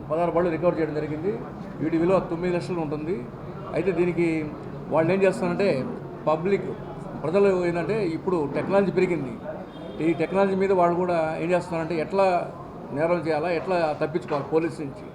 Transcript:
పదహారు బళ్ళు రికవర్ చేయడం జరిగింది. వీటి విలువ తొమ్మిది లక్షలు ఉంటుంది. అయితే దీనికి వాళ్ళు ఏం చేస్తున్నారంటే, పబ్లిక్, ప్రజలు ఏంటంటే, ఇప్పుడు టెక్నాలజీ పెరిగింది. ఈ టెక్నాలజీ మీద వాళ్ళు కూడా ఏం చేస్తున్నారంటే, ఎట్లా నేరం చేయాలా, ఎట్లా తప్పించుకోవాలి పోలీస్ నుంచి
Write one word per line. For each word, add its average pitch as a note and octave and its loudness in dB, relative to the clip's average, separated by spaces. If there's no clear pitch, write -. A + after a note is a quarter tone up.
పదహారు E3+ 2
బళ్ళు E3+ 4
రికవర్ D#3+ 2
చేయడం D3+ 0
జరిగింది. D3+ -2
వీటి D#3+ 0
విలువ F3 4
తొమ్మిది F3 -2
లక్షలు F3 -2
ఉంటుంది. D#3 -4
అయితే E3+ 0
దీనికి E3 2
వాళ్ళు E3 4
ఏం G3 4
చేస్తున్నారంటే, F3 2
పబ్లిక్, E3 2
ప్రజలు F#3 4
ఏంటంటే, F3 0
ఇప్పుడు D#3+ 0
టెక్నాలజీ F3+ 2
పెరిగింది. E3 0
ఈ E3 2
టెక్నాలజీ F#3+ 2
మీద G3 2
వాళ్ళు F3 4
కూడా E3 0
ఏం E3 0
చేస్తున్నారంటే, E3+ 0
ఎట్లా F3 2
నేరం D#3+ 0
చేయాలా, D#3+ 0
ఎట్లా D#3+ 0
తప్పించుకోవాలి D3+ -2
పోలీస్ D#3+ 0
నుంచి B2 -10